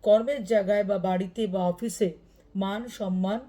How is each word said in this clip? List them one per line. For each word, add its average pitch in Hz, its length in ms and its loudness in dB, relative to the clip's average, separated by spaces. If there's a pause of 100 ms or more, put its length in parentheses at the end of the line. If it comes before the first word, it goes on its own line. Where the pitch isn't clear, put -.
কর্মের 233 420 2
জায়গায় 208 400 2
বা 196 140 0
বাড়িতে 185 480 -2
বা 190 220 -2
অফিসে 180 440 -2 (440)
মান 202 320 -4
সম্মান 190 600 -2